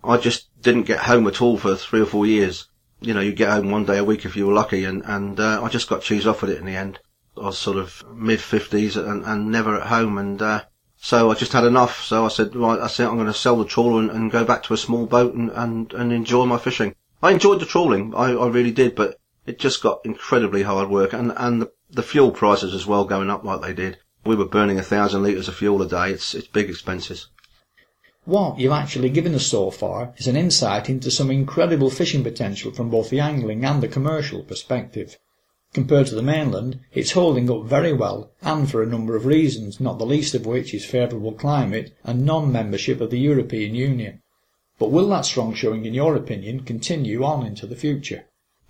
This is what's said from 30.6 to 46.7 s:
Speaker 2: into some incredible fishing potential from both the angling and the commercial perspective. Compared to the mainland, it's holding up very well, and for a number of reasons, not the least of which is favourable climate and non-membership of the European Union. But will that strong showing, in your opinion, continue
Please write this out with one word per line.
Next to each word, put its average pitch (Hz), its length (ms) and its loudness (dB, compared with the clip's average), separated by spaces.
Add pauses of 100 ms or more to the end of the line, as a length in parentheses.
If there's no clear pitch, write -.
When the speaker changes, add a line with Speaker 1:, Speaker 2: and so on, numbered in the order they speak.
Speaker 2:
into 127 240 -2
some 135 180 0
incredible 139 600 2
fishing 143 340 0
potential 113 480 -6
from 117 180 -6
both 113 200 0
the 131 100 0
angling 127 460 -2
and 139 180 2
the - 60 -2
commercial 143 540 -2
perspective. - 760 -8 (560)
Compared 139 340 4
to 113 80 -6
the 110 60 -2
mainland, 131 580 -2 (140)
it's - 180 -2
holding 143 380 2
up 110 160 -2
very 147 260 2
well, 107 400 -2 (100)
and 151 300 0
for 113 100 2
a 113 60 0
number 113 300 -2
of 113 80 -2
reasons, 127 560 2
not 117 160 -2
the 113 80 -4
least 143 300 0
of 110 100 -4
which 123 280 -4
is 104 120 -8
favourable 117 480 -2
climate 123 720 -2
and 127 180 -2
non-membership 123 800 0
of 110 80 -2
the 123 100 -2
European 117 560 0
Union. 123 460 -2 (580)
But 110 120 0
will 185 180 4
that 165 160 0
strong 113 280 -2
showing, 110 300 -2
in 113 100 -6
your 143 220 2
opinion, 113 480 -6
continue 135 600 -4